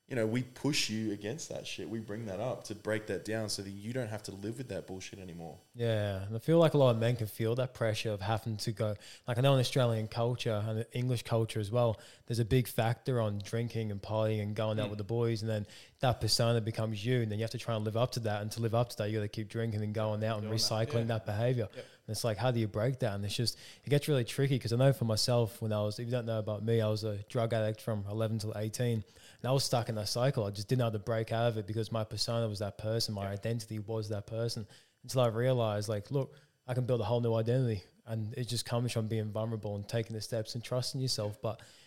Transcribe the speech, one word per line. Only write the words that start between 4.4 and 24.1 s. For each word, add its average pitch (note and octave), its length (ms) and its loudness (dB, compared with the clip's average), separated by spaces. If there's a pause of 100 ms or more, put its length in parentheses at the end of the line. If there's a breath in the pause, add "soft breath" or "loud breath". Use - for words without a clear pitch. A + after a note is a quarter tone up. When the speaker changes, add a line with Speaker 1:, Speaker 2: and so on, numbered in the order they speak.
Speaker 1:
with C3 100 -8
that F#2+ 180 -6
bullshit F#2+ 340 -12
anymore. E2+ 380 -12 (160)
Speaker 2:
Yeah, G#2 500 0
and G#2 120 -6
I A#2 40 -4
feel E3 200 6
like D#3+ 140 8
a D3+ 40 4
lot C3 160 8
of A2+ 40 2
men A#2 180 4
can A2+ 120 -2
feel A#2 280 0
that B2+ 180 -2
pressure A2 380 0
of G2+ 80 -4
having G#2+ 380 -2
to A2+ 160 -2
go. G#2+ 220 0 (300 loud breath)
Like, A#2+ 120 -2
I B2 40 2
know C#3 120 8
in C3 80 6
Australian A#2 480 2
culture A#2 580 0
and A2 240 -2
English B2 320 0
culture A2+ 380 0
as G2+ 100 -4
well, A#2 260 4 (300 loud breath)
there's A2+ 120 0
a A#2 60 4
big B2+ 220 4
factor A#2 540 0
on G#2 180 0
drinking A2+ 500 -2
and G2+ 120 -4
partying A2 400 0
and G#2 120 -2
going A2 280 0
out G#2 60 0
Speaker 3:
Mm. - 20 -4
Speaker 2:
with G#2 80 -4
the G#2 80 -6
boys, A#2 380 0
and A2+ 60 -2
then G#2 160 0 (360 loud breath)
that B2 180 4
persona A#2 400 4
becomes A2 460 -2
you, B2 160 4
and A2 100 0
then G#2 80 -2
you A2 40 0
have A2+ 80 -2
to A#2+ 60 -6
try A2+ 180 -2
and G#2+ 100 -2
live G#2+ 100 -2
up A#2+ 180 2
to B2 80 -4
that. G#2+ 200 0
And G#2+ 100 -4
to - 80 -8
live A2+ 160 0
up A#2+ 140 4
to - 80 -8
that, G#2+ 140 -2
you A2 60 -2
gotta G#2 120 -2
keep G#2+ 180 -6
drinking A2+ 340 -2
and G#2 120 -2
going G#2+ 320 0
out A2 140 0
and G#2 80 -4
Speaker 3:
Doing A2 100 -2
that, G#2+ 40 2
Speaker 2:
recycling A2+ 320 0 (140)
Speaker 3:
yeah. A#2 120 0
Speaker 2:
that - 60 -8
behavior. A#2 480 0
Speaker 3:
Yep. B2 120 -12 (220 loud breath)
Speaker 2:
And A2 80 -6
it's - 100 -4
like, A2 120 2
how B2+ 140 2
do A#2 80 2
you A2 80 2
break A2+ 320 0
that? A2 160 0
And G2+ 80 -4
it's G2 120 -2
just, - 220 0 (280 loud breath)
it - 40 -8
gets C#3+ 200 4
really C3 160 4